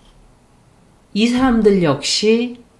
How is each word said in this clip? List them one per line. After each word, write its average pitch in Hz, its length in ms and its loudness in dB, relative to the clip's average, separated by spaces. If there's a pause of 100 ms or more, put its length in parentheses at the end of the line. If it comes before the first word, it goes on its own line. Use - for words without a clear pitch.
(1120)
이 214 140 0
사람들 226 540 2
역시 220 800 -2 (160)